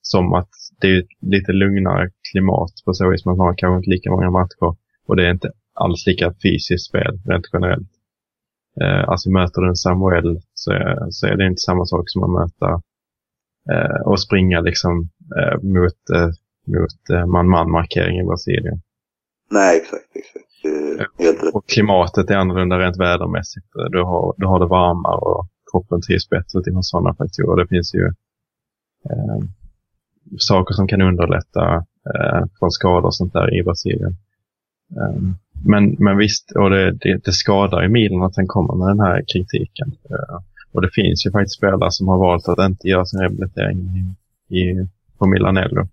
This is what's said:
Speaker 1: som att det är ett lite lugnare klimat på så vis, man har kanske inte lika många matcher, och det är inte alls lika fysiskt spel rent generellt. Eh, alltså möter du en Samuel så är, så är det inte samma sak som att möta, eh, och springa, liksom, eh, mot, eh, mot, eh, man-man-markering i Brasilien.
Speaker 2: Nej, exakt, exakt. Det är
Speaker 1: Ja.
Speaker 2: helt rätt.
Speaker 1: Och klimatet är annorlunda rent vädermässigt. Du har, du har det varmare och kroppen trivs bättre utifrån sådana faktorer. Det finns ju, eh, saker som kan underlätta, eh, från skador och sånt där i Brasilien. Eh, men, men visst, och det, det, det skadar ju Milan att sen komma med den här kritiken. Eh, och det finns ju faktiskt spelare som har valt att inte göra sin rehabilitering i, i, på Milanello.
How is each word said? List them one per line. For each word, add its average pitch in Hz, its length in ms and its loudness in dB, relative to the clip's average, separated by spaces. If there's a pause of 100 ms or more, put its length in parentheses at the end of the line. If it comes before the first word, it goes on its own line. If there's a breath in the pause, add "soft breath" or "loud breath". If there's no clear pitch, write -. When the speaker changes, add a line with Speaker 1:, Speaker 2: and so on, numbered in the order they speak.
Speaker 1:
som 90 320 0
att 87 160 -2 (320)
det 95 60 2
är 92 120 4
ett 90 80 -4 (140)
lite 95 300 0
lugnare 95 580 2 (220)
klimat 95 400 0 (140)
på 92 80 0
så 92 160 2
vis, 90 160 0
man 90 140 0
har 87 180 2
kanske 92 200 2
inte 92 120 -2
lika 92 220 -2
många 92 200 2
matcher, 90 440 0 (320)
och - 80 2
det 90 120 4
är 87 40 2
inte - 200 -4 (220)
alls 92 340 -2
lika 90 260 0 (100)
fysiskt - 460 0
spel 95 360 -4
rent 90 280 -2
generellt. 90 340 -2 (920)
Eh, 95 280 0
alltså 90 220 -2
möter 92 300 2
du 90 80 2
en 90 60 0
Samuel 87 680 0 (120)
så - 180 -6
är, 90 260 0 (120)
så 98 180 -4
är 101 80 0
det 95 120 2
inte 90 140 -2
samma 90 240 0
sak 90 240 -2
som 92 140 -2
att 90 60 0 (120)
möta, 85 400 -4 (920)
eh, - 340 0
och 95 160 2
springa, 92 400 2
liksom, 87 480 -2 (280)
eh, - 260 0
mot, 90 520 0
eh, 85 140 2 (380)
mot, 87 460 -4
eh, 87 120 0
man-man-markering 87 960 2
i 90 40 -2
Brasilien. 85 580 -4 (680)
Speaker 2:
Nej, 95 260 6
exakt, - 380 -6
exakt. - 300 -16 (180)
Det 78 60 -2
är 76 280 -4
Speaker 1:
Ja. - 280 -6
Speaker 2:
helt 80 180 2
rätt. 80 120 0
Speaker 1:
Och 101 120 -4
klimatet 95 640 2
är 101 60 2
annorlunda 92 440 0
rent 90 200 0
vädermässigt. 87 680 -2 (260)
Du 90 120 0
har, 90 340 -2
du 95 80 -4
har 95 140 4
det 90 80 4
varmare 87 500 2
och 90 300 -2 (240)
kroppen 87 300 -2
trivs - 280 -2
bättre 92 300 -2
utifrån 92 240 -2
sådana 90 320 -2
faktorer. 90 480 0
Det 87 40 -2
finns 87 260 -2
ju, 92 120 0 (1040)
eh, - 300 -4 (1000)
saker 92 360 2
som 95 140 0
kan 98 140 2
underlätta, 87 640 0 (500)
eh, - 280 0 (160)
från 87 120 0
skador 90 340 2
och 90 100 0
sånt - 180 -4
där 90 260 0
i 90 40 -2
Brasilien. 92 520 -2 (840)
Eh, - 240 -4 (440)
men, 101 340 4
men 98 180 4
visst, 101 340 -2
och 101 180 4
det, 95 220 4
det, 92 340 -2
det 101 60 -2
skadar 98 500 0
ju 92 80 2
Milan 101 340 2
att 92 120 -2
sen 95 120 0
komma 92 280 -2
med 92 120 0
den 101 120 2
här 92 240 2 (100)
kritiken. - 540 -4 (220)
Eh, - 280 -10 (360 loud breath)
och 90 80 0
det 92 100 0
finns 87 340 0
ju 92 60 -2
faktiskt 101 260 0
spelare 95 340 0
som 95 160 -4
har 92 100 2
valt 90 320 2
att 95 200 2
inte 95 180 -6
göra 92 180 2
sin 95 140 -6
rehabilitering 95 580 -4 (720)
i, 90 100 -8
i, 92 280 -2 (300)
på 98 100 0
Milanello. 95 640 2